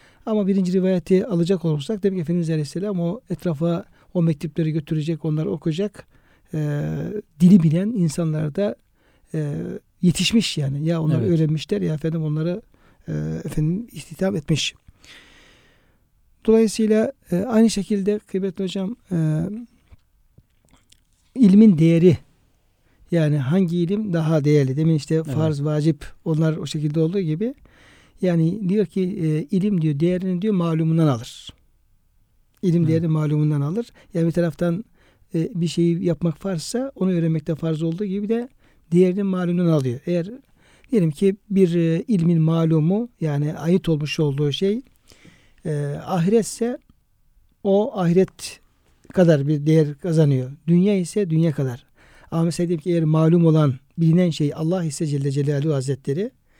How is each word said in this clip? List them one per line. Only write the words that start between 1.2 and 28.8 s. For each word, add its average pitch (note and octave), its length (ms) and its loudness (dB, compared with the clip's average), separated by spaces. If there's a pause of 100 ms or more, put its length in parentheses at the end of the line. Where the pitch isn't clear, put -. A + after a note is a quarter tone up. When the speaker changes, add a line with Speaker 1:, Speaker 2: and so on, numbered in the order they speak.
Speaker 1:
alacak E3+ 400 -2
olursak D#3+ 380 -4
demek F#3+ 140 0
ki F3+ 40 -4
Efendimiz E3 280 -2
Aleyhisselam E3+ 500 -4
o E3+ 300 -4
etrafa E3+ 560 -4 (280)
o F3+ 80 0
mektupları D#3+ 480 -2
götürecek, D#3 560 -4
onları D#3+ 260 -2
okuyacak, F3 560 -6 (460)
e, D3+ 300 -4 (560)
dili F3 240 8
bilen E3+ 240 2
insanlar D#3+ 680 -4
da, G#3 200 -2 (580)
e, D3+ 220 -6 (460)
yetişmiş F3+ 560 0
yani. C#3+ 280 -4
Ya E3 160 -2
onları D#3 240 0
Speaker 2:
Evet. E3+ 140 2
Speaker 1:
öğrenmişler D#3 420 -2
ya E3 120 -2
efendim D#3+ 300 -4
onları, D#3 380 -4 (460)
e, D#3+ 40 -8 (340)
efendim E3 460 -4
istihdam F#3+ 440 -6
etmiş. - 380 -2 (1700)
Dolayısıyla, A3 680 2 (200)
e, F3 60 0
aynı A3+ 320 4
şekilde G3+ 500 -2
kıymetli F#3+ 440 -6
hocam, F#3+ 320 -6 (160)
e, F3+ 60 -2 (2250)
ilmin G#3 420 8
değeri, E3 400 6 (920)
yani D3+ 260 2
hangi E3 400 0
ilim G3 360 -2
daha D#3+ 300 0
değerli? C#3+ 340 2
Demin D#3+ 180 2
işte D3+ 200 -2
Speaker 2:
Evet. D#3+ 120 -2
Speaker 1:
farz, D#3 360 -2
vacip, D3+ 420 0 (200)
onlar D#3+ 320 0
o - 80 -10
şekilde D3+ 340 -4
olduğu E3 200 0
gibi. F#3 340 -4 (680)
Yani F3 480 0
diyor G3+ 160 2